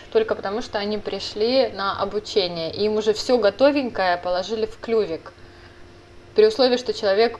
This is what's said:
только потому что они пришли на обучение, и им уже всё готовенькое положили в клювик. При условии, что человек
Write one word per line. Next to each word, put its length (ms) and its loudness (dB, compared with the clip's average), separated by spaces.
только 220 2
потому 260 -4
что 180 -6
они 180 -4
пришли 760 -2
на 280 -4
обучение, 680 -2
и 140 -2
им 120 0
уже 160 2
всё 240 0
готовенькое 840 2
положили 420 -2
в 140 -10
клювик. 520 -2
При 120 8
условии, 300 2
что 160 -4
человек 460 2